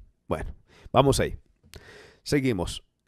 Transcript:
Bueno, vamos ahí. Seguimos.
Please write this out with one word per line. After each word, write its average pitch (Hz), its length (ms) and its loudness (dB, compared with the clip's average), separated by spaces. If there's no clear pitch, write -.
Bueno, - 260 -4
vamos 135 260 4
ahí. - 180 -2
Seguimos. 123 600 -2